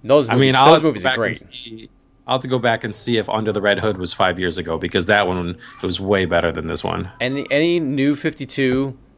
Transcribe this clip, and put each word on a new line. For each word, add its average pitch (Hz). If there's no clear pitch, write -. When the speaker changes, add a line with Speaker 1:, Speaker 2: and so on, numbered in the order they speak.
Speaker 1:
Those 131
Speaker 2:
I 113
Speaker 1:
movies, 131
Speaker 2:
mean, 131
I'll 131
Speaker 1:
those 160
Speaker 2:
have 156
to 160
Speaker 1:
movies 107
Speaker 2:
go 135
Speaker 1:
are -
Speaker 2:
back 127
and 113
Speaker 1:
great. 92
Speaker 2:
see, 117
I'll 123
have 127
to 135
go 127
back 117
and 104
see 117
if 104
Under 110
the 101
Red 101
Hood 101
was 90
five 90
years 90
ago, 82
because 87
that 101
one, 87
it -
was 92
way 95
better 85
than -
this -
one. 90
Speaker 1:
Any, 131
any 165
New 143
fifty-two 135